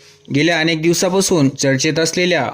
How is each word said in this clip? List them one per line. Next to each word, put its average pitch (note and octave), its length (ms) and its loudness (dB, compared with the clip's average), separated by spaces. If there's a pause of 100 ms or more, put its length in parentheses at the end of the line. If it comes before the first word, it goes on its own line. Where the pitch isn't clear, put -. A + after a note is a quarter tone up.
(340)
गेल्या D#3+ 260 2
अनेक D#3+ 220 -2
दिवसापासून F3 640 2
चर्चेत C#3 500 -2
असलेल्या E3 560 0